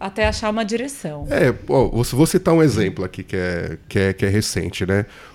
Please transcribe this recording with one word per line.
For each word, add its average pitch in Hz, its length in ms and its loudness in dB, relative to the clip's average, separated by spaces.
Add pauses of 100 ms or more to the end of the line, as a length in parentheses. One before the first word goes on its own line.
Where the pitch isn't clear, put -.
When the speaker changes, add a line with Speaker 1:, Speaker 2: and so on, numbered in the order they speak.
Speaker 1:
até 202 260 -2
achar 214 240 -2
uma 220 140 -2
direção. 196 640 -6
Speaker 2:
É, 131 220 4
pô, 117 380 2
vou, 113 120 0
vou 127 240 2
citar 175 260 2
um 165 100 6
exemplo 101 420 2
aqui 92 180 -10
que - 140 -6
é, 85 420 -4 (100)
que - 100 -2
é, 98 140 4
que 98 140 -2
é - 20 2
recente, 95 560 -2
né? 98 220 2 (280)